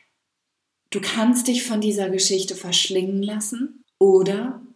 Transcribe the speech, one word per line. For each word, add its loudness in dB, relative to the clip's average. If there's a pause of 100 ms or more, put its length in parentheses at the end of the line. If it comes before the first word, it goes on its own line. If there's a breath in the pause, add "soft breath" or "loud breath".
(920 soft breath)
Du -4
kannst 0
dich 0
von -2
dieser 0
Geschichte -2
verschlingen -2
lassen -6 (160)
oder 4 (140)